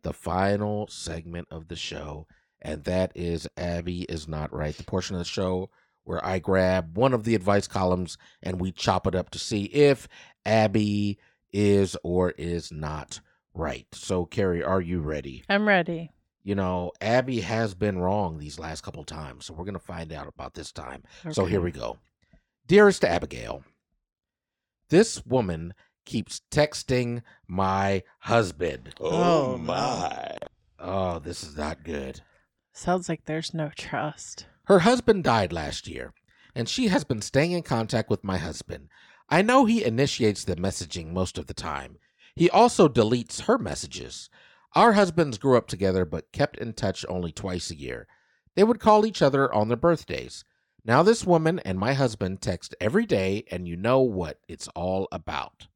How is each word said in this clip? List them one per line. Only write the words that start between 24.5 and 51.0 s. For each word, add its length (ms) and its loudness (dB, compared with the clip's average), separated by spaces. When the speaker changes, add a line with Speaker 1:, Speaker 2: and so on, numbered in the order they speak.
Speaker 1:
this 380 4
woman 480 -2
keeps 460 -6
texting 720 0
my 540 0
husband. 760 -2
Speaker 3:
Oh, 540 2
Speaker 2:
Oh, 60 -6
Speaker 3:
my. 760 -4
Speaker 1:
Oh, 400 -2
this 240 -12
is 120 -16
not 280 -8
good. 380 -8
Speaker 2:
Sounds 340 -4
like 180 -6
there's 280 -6
no 240 -4
trust. 680 -8
Speaker 1:
Her 140 8
husband 440 4
died 300 2
last 340 -6
year, 260 -12
and 120 -4
she 200 0
has 160 2
been 180 -4
staying 300 0
in 100 -2
contact 480 -2
with 140 0
my 140 -2
husband. 500 -8
I 140 6
know 220 6
he 200 4
initiates 580 2
the 120 -2
messaging 560 -6
most 260 -2
of 80 -8
the 80 -14
time. 440 -8
He 140 6
also 400 6
deletes 520 2
her 180 2
messages. 680 -10
Our 200 6
husbands 440 2
grew 200 4
up 100 2
together 360 2
but 280 -6
kept 260 -2
in 160 -8
touch 340 -4
only 240 -4
twice 380 -8
a 60 -10
year. 320 -12
They 80 6
would 160 4
call 260 6
each 160 -2
other 320 4
on 140 2
their 100 0
birthdays. 680 -2
Now 200 4